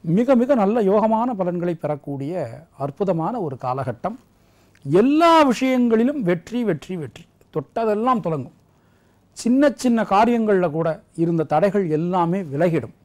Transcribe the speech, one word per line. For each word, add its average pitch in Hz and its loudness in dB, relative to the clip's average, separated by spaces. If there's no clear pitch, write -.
மிக 247 2
மிக 262 2
நல்ல 208 2
யோகமான 220 2
பலன்களை 175 -4
பெறக்கூடிய 143 -6
அற்புதமான 165 -4
ஒரு 135 -8
காலகட்டம். 127 -6
எல்லா 269 4
விஷயங்களிலும் 247 2
வெற்றி, 180 -4
வெற்றி, 175 -6
வெற்றி. 123 -16
தொட்டதெல்லாம் 220 -2
தொடங்கும். 156 -6
சின்ன 269 4
சின்ன 233 2
காரியங்கள்ல 214 2
கூட 165 -2
இருந்த 165 0
தடைகள் 190 2
எல்லாமே 175 0
விலகிடும். 147 -2